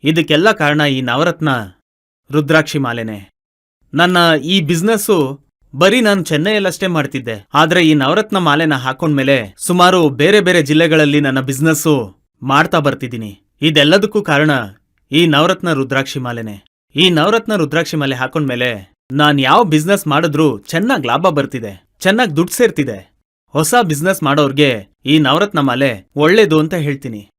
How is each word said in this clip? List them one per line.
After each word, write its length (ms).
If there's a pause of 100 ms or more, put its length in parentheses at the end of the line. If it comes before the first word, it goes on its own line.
ಇದಕ್ಕೆಲ್ಲ 480
ಕಾರಣ 300
ಈ 200
ನವರತ್ನ 480 (800)
ರುದ್ರಾಕ್ಷಿ 460
ಮಾಲೆನೆ. 520 (640)
ನನ್ನ 240 (260)
ಈ 180
ಬಿಸಿನೆಸ್ಸು 840 (300)
ಬರೀ 260
ನಾನ್ 240
ಚೆನ್ನೈಯಲ್ಲಷ್ಟೇ 600
ಮಾಡ್ತಿದ್ದೆ, 680
ಆದ್ರೆ 340
ಈ 60
ನವರತ್ನ 440
ಮಾಲೆನ 360
ಹಾಕೊಂಡ್ಮೇಲೆ 840
ಸುಮಾರು 520
ಬೇರೆ 320
ಬೇರೆ 220
ಜಿಲ್ಲೆಗಳಲ್ಲಿ 580
ನನ್ನ 200
ಬಿಸಿನೆಸ್ಸು 800 (220)
ಮಾಡ್ತಾ 360
ಬರ್ತಿದ್ದೀನಿ. 640 (200)
ಇದೆಲ್ಲದಕ್ಕೂ 600
ಕಾರಣ 300 (600)
ಈ 160
ನವರತ್ನ 460
ರುದ್ರಾಕ್ಷಿ 460
ಮಾಲೆನೆ. 440 (320)
ಈ 140
ನವರತ್ನ 460
ರುದ್ರಾಕ್ಷಿ 420
ಮಾಲೆ 180
ಹಾಕೊಂಡ್ಮೇಲೆ 800 (180)
ನಾನ್ 300
ಯಾವ 220
ಬಿಸಿನೆಸ್ 440
ಮಾಡಿದ್ರೂ 500
ಚೆನ್ನಾಗ್ 480
ಲಾಭ 220
ಬರ್ತಿದೆ, 640 (100)
ಚೆನ್ನಾಗ್ 360
ದುಡ್ಡು 180
ಸೇರ್ತಿದೆ. 580 (380)
ಹೊಸ 340
ಬಿಸಿನೆಸ್ 400
ಮಾಡೋರ್ಗೆ 640 (180)
ಈ 140
ನವರತ್ನ 400
ಮಾಲೆ 560
ಒಳ್ಳೇದು 440
ಅಂತ 140
ಹೇಳ್ತೀನಿ. 640